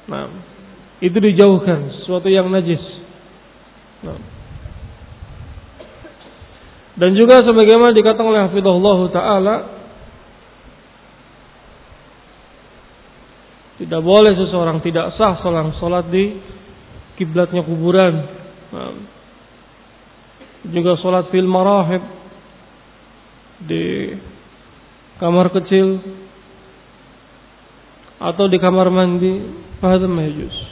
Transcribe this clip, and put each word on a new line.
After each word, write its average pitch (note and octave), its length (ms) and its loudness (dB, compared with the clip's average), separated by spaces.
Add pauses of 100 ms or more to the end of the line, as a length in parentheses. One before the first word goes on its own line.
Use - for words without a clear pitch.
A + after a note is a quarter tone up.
Nah, C#2 240 -12 (720)
itu F3+ 160 -2
dijauhkan, F#3 840 2
sesuatu F3+ 260 -4
yang F#3+ 240 2
najis. E3+ 300 -2 (1200)
Nah. D#2+ 160 -14 (2750)
Dan F#3 240 2
juga B3 240 8
sebagaimana A3+ 540 6
dikatakan A3 320 4
oleh A3 180 2
Hafizahullah F#3 540 2 (100)
Ta'ala, G3 460 0 (4000)
tidak E3 220 -6
boleh G3+ 340 6
seseorang, F3 480 -2
tidak E3+ 320 -4
sah G3+ 240 0
seorang D#3+ 400 -4
sholat F3 320 -4
di G3+ 240 -2 (800)
kiblatnya F3 480 -2
kuburan. E3+ 480 0 (640)
Nah, B1+ 180 -12 (1700)
juga E3+ 320 0
sholat F#3 320 -2
fil F#3 180 0
marahib, F#3 540 0 (1600)
di F3 480 -6 (1040)
kamar F3 380 2
kecil F#3+ 480 0 (2250)
atau F3 320 -2
di F#3 80 2
kamar F#3 340 2
mandi, F#3 400 0 (480)
fahadha F#3 260 2
ma E3+ 160 -2
yajuz. D3 320 -8 (160)